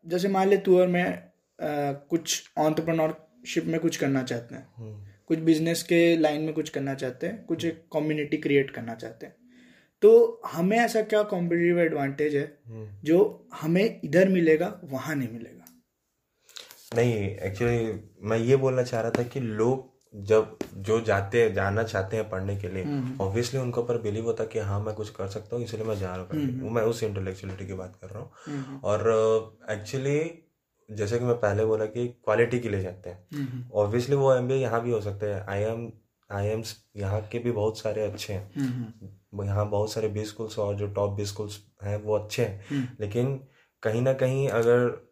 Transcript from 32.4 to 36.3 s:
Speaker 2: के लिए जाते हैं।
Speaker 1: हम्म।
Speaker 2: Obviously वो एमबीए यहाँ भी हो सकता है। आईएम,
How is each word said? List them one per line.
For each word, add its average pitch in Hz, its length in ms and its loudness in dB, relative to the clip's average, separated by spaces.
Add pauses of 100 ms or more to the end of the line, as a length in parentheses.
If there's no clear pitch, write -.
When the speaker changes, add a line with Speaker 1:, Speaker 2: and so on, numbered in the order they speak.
Speaker 2:
के 110 80 -6
लिए 98 140 -2
जाते 90 280 -10
हैं। - 240 -20
Speaker 1:
हम्म। 123 520 -2
Speaker 2:
Obviously 123 280 0
वो 135 200 6
एमबीए 127 220 2
यहाँ 117 260 0
भी 120 80 -2
हो 110 100 2
सकता 101 260 -6
है। 98 220 -4
आईएम, 113 440 -4 (400)